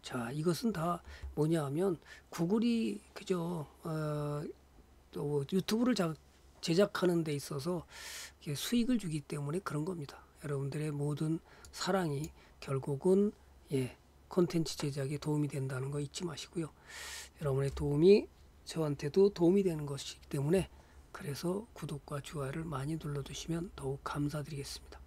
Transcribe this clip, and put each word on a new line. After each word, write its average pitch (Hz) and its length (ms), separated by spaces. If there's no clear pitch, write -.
자, 123 300
이것은 170 420
다 175 300
뭐냐 160 300
하면 160 320
구글이 220 720
그저, 175 540
어, 151 600
또 147 400
유튜브를 226 420
자-, 170 200
제작하는 175 640
데 156 100
있어서 151 520
이게 147 140
수익을 240 420
주기 156 240
때문에 147 380
그런 151 260
겁니다. 165 380
여러분들의 143 480
모든 147 480
사랑이 165 600
결국은, 180 720
예, 131 240
콘텐츠 170 500
제작에 143 400
도움이 147 320
된다는 135 420
거 147 80
잊지 135 260
마시고요. 156 440
여러분의 139 340
도움이 170 520
저한테도 156 680
도움이 180 300
되는 156 220
것이기 - 440
때문에 156 400
그래서 180 640
구독과 147 480
좋아요를 151 420
많이 151 340
눌러주시면 151 760
더욱 139 280
감사드리겠습니다. 147 1040